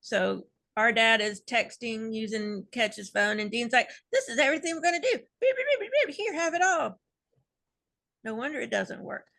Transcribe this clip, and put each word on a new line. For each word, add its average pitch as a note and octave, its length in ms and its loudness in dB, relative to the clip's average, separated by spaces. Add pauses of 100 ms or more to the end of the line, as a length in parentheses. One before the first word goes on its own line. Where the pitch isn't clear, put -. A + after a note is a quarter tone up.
So F#3+ 440 0 (340)
Ardette A3+ 420 6
is G#3 220 -2
texting A3+ 720 -4
using G#3+ 600 -4
Ketch's G#3+ 380 -4
phone, G#3 300 2
and G#3 100 -4
Dean's A#3 220 -2
like, B3+ 180 2 (220)
This C5 160 0
is - 100 -4
everything D4+ 360 2
we're D#4+ 80 -8
gonna E4+ 180 2
do. B4 120 2
Beep, B3 100 -2 (180)
beep, C5 160 2
beep, C5 240 0
beep, G#4+ 100 -8 (160)
beep. - 100 -8
Here, G4+ 180 -4
have E4 200 0
it E4+ 80 2
all. E4 380 2 (1200)
No A3+ 100 -8
wonder C4 260 -6
it A#3 100 -6
doesn't F#3+ 320 -4
work. G3 240 -10 (120)